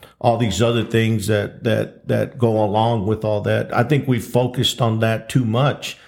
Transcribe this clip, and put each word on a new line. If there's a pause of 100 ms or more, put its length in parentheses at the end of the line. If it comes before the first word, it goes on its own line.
(200)
all
these
other
things
that,
that,
that
go
along
with
all
that.
I
think
we
focused
on
that
too
much, (120)